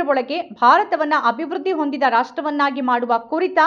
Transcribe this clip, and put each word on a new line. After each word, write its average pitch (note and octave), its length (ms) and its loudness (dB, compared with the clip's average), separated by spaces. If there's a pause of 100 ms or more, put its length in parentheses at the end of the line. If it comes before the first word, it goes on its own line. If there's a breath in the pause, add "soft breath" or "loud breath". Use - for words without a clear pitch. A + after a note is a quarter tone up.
ಒಳಗೆ C#4 340 -2
ಭಾರತವನ್ನ D4+ 720 2 (140)
ಅಭಿವೃದ್ಧಿ D4+ 440 -4
ಹೊಂದಿದ C#4+ 380 -4
ರಾಷ್ಟ್ರವನ್ನಾಗಿ C#4 720 -2
ಮಾಡುವ A#3+ 360 0
ಕುರಿತ E4+ 480 -4